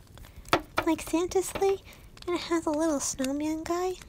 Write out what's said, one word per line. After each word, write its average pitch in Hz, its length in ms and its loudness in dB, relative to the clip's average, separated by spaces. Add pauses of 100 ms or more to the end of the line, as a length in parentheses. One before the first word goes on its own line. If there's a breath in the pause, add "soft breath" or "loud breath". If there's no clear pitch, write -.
(880 loud breath)
Like 320 160 2
Santa's 359 440 2
sleigh, 392 360 2 (440 loud breath)
and 349 100 0
it 302 60 -2
has 330 240 2
a 330 40 2
little 302 300 2
snowman 294 640 -2
guy. 359 320 0 (140)